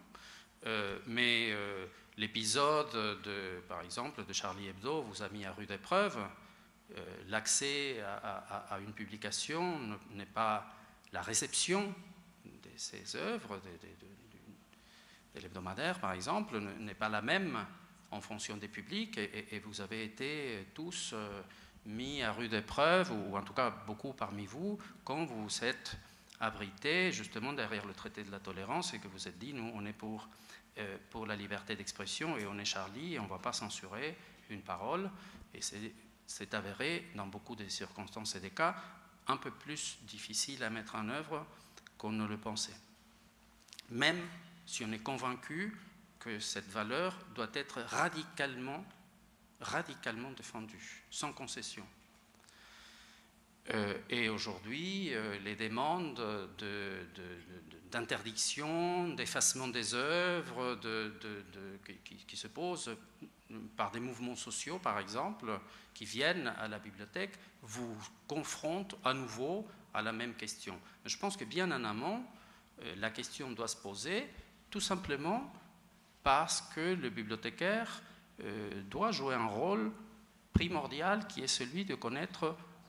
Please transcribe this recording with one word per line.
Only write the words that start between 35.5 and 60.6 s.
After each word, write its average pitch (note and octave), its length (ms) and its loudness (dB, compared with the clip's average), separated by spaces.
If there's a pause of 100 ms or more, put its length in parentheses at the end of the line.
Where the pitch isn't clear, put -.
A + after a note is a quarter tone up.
Et - 80 -8
c'est, G#2+ 300 -4 (340)
c'est - 280 -6
avéré C3+ 600 0
dans G2+ 140 -4
beaucoup G2+ 260 -8
de G#2+ 140 -6
circonstances G2+ 640 -4
et F#2+ 60 -6
des F#2+ 100 -6
cas E3+ 240 4 (540)
un C3+ 80 6
peu C3+ 160 -6
plus - 500 -6
difficile A2+ 600 -2
à A2 60 2
mettre A2 260 -4
en G#2+ 140 2
œuvre D3+ 360 -2 (500)
qu'on A2 140 -2
ne G#2+ 160 4
le G#2 120 -2
pensait. G#2+ 380 -2 (1120)
Même D3 300 4 (460)
si - 180 -4
on G#2+ 60 0
est A2 120 -2
convaincu C#3 760 -2 (400)
que G#2+ 220 -4
cette G2+ 280 -2
valeur A#2+ 480 2 (200)
doit A2 160 0
être C#3 300 -2
radicalement, C#3 1000 0 (760)
radicalement C3 720 0
défendue, A2 760 -8
sans D3 240 -2
concession. A2+ 540 -6 (1800)
Euh, G2+ 260 2 (140)
et A#2+ 180 4
aujourd'hui, A#2+ 840 -2
euh, G#2+ 260 0
les G#2 140 -4
demandes C3 640 2
de, G#2 320 -2 (100)
de, G2+ 560 -4
de, F2+ 640 -12 (140)
d'interdiction, D3+ 1200 2
d'effacement B2+ 580 4
des A2+ 260 2
œuvres, C3+ 840 4